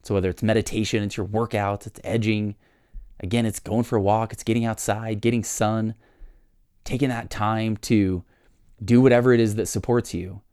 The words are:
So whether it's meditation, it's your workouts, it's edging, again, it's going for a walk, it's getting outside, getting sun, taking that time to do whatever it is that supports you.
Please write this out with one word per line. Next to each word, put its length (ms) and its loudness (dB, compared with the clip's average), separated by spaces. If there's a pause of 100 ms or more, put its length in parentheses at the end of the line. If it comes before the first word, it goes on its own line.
So 120 -4
whether 160 2
it's 120 -8
meditation, 600 0
it's 160 -6
your 80 -4
workouts, 600 -2
it's 160 -16
edging, 540 -2 (640)
again, 240 0
it's 160 -4
going 220 -2
for 140 -2
a 40 2
walk, 320 2
it's 100 -14
getting 220 0
outside, 560 -4
getting 240 2
sun, 500 -2 (920)
taking 260 -2
that 180 -6
time 480 -2
to 480 2 (580)
do 200 6
whatever 320 6
it 60 4
is 160 2
that 100 -2
supports 480 -2
you. 260 -8 (120)